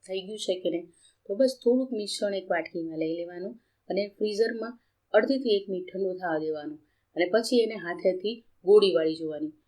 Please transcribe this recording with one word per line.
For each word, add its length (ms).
થઈ 220
ગયું 180
છે 180
કે 100
નહીં, 160
તો 160
બસ 240
થોડુંક 320
મિશ્રણ 420
એક 140
વાટકીમાં 520
લઈ 160
લેવાનું 380
અને 120
ફ્રીઝરમાં 600
અડધીથી 420
એક 120
મિનિટ 200
ઠંડુ 300
થવા 200
દેવાનું 420
અને 140
પછી 320
એને 140
હાથેથી 600
ગોળી 300
વાળી 260
જોવાની. 340